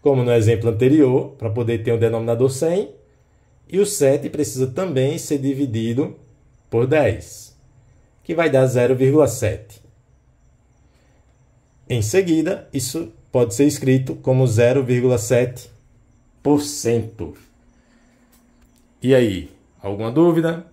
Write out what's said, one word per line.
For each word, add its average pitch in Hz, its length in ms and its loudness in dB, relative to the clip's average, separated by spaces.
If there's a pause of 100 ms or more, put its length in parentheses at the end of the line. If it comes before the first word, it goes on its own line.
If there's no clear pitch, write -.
como 135 220 2
no 120 80 0
exemplo 113 380 2
anterior, 131 680 2
pra 113 120 -6
poder 113 340 -4
ter 120 80 -2
um 113 80 0
denominador 117 500 0
cem, 170 400 -4 (800)
e 180 100 -4
o 196 80 2
sete 139 420 0
precisa 131 380 -4
também 147 520 -4
ser 147 200 -4
dividido 131 800 -4 (520)
por 117 160 0
dez, 131 720 -2 (680)
que 170 100 -6
vai 160 160 0
dar 131 160 4
zero 123 300 2
vírgula 135 320 4
sete. - 580 -8 (2000)
Em 123 140 -2
seguida, 160 680 -2
isso 165 400 -8 (180)
pode 120 240 0
ser 139 100 2
escrito 131 520 0
como 131 280 0
zero 120 380 2
vírgula 123 360 0
sete 127 520 -2 (720)
por 147 180 2
cento. 107 720 -6 (1700)
E 127 140 2
aí, 104 340 0 (320)
alguma 101 300 -6
dúvida? 165 640 0